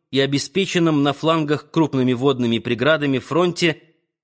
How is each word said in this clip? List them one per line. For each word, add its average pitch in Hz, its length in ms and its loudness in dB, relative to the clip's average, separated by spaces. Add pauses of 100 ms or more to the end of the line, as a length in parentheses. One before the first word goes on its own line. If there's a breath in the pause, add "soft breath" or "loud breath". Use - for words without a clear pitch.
(120)
и 131 80 0
обеспеченном 151 840 0
на 143 120 2
флангах 151 580 -2
крупными 131 420 2
водными 123 460 0
преградами 135 580 0
фронте 165 640 -2 (420)